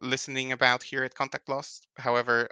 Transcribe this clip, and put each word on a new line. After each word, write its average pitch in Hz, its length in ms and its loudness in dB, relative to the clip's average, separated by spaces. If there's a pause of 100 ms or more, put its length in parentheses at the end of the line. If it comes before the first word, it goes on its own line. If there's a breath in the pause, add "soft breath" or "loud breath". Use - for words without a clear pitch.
listening 131 500 -4
about 127 300 4
here 131 220 -4
at 127 100 -6
Contact - 340 -6
Lost. - 380 -8 (100)
However, 120 560 2